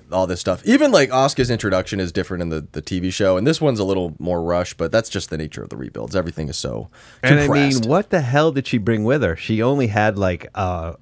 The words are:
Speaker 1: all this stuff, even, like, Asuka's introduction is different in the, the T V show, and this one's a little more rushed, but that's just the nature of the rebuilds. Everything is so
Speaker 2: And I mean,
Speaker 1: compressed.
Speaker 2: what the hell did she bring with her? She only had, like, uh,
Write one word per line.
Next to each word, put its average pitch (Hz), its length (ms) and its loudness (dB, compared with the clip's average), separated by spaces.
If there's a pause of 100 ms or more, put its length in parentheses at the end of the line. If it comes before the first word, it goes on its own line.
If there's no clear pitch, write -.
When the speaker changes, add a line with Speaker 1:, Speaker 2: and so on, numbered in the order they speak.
(120)
Speaker 1:
all 92 140 2
this 87 160 -4
stuff, 92 240 -2
even, 269 260 4
like, 151 200 4
Asuka's 131 400 2
introduction 98 480 -2
is 90 120 -2
different 90 300 -4
in 85 80 -2
the, 78 220 -6
the 76 100 -8
T 92 180 -6
V 92 120 -2
show, 92 260 2
and 101 80 0
this 156 160 2
one's 135 180 2
a 101 60 0
little 90 320 -2
more 87 240 -2
rushed, 87 360 -2
but 82 140 -2
that's 110 180 2
just 95 200 -6
the 80 80 -6
nature 78 240 -8
of - 80 -14
the 55 80 -14
rebuilds. 60 380 -10
Everything 82 340 -4
is - 80 -8
so 58 320 -8 (320)
Speaker 2:
And 135 140 6
I 147 60 4
mean, 143 60 2
Speaker 1:
compressed. 139 380 2
Speaker 2:
what 170 240 0
the 180 120 2
hell 143 300 2
did 135 140 -4
she 131 140 0
bring 107 240 0
with 135 180 2
her? 85 140 0
She 110 260 -2
only 135 260 2
had, 107 300 2
like, 92 380 -2
uh, 90 460 -4